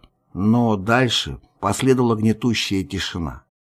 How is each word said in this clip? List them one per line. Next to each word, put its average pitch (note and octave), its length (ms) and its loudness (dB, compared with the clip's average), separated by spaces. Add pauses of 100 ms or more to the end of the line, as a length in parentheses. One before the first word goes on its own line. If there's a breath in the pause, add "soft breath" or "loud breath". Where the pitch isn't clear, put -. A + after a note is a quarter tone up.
(340)
Но A2 420 2
дальше A#2 640 0 (200)
последовала A#2+ 560 2
гнетущая G#2+ 640 0
тишина. E2+ 640 -6 (180)